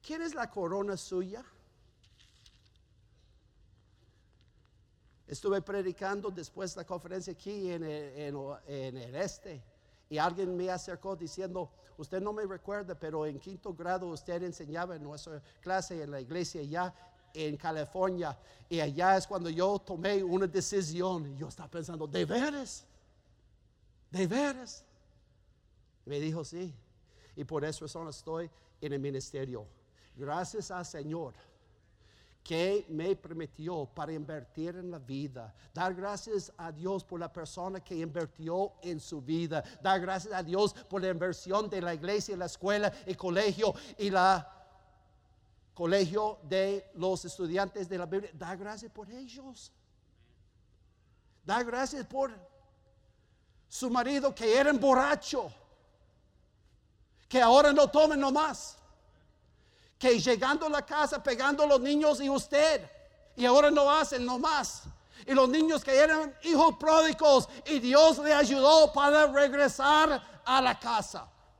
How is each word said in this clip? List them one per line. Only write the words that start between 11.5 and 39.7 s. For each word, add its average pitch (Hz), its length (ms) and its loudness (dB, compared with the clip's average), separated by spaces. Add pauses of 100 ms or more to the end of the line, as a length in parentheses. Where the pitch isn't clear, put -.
"Usted 156 240 -8
no 208 140 -6
me 214 100 -6
recuerda, 190 500 -10
pero 156 300 -8
en 143 160 -8
quinto 190 320 -14
grado 180 360 -6
usted 170 340 -10
enseñaba 170 540 -10
en 151 60 -14
nuestra 147 400 -16 (200)
clase 180 400 -6
en 147 80 -10
la 143 100 -8
iglesia 165 400 -8
allá 165 340 -6 (380)
en 151 240 -6
California, 170 840 -6 (300)
y 170 120 -4
allá 165 360 2
es 190 100 -2
cuando 175 220 -6
yo 185 300 0
tomé 196 440 -4
una 190 240 0
decisión". 175 840 -4
Y 135 60 -16
yo 147 100 -12
estaba 143 220 -18
pensando, 160 360 -10
"¿De 160 200 -4
veras? 262 600 -6 (1200)
¿De 185 160 -4
veras?". 254 580 -6 (1200)
Y 127 60 -14
me 143 100 -6
dijo, 160 240 -6
"Sí, 170 280 -12 (640)
y 147 100 -10
por 147 200 -6
esa 156 160 -6
razón 160 280 -12
estoy 160 420 -10 (320)
en 147 100 -6
el 139 80 -4
ministerio". 135 680 -8 (500)
Gracias 165 540 -8
al 180 160 -10
Señor 151 480 -10 (1080)
que 185 460 -2
me 165 260 -2
permitió 160 720 -10
para 156 260 -10
invertir 156 640 -10
en 180 140 -12
la 170 80 -12
vida. 127 540 -12 (200)
Dar 185 220 -4
gracias 196 640 -8
a 165 120 -12
Dios 180 320 -6
por 175 160 -14
la 170 140 -10
persona 180 500 -12
que 180 140 -12
invirtió 165 840 -6
en 170 180 -8
su 147 220 -14
vida. 160 420 -4 (180)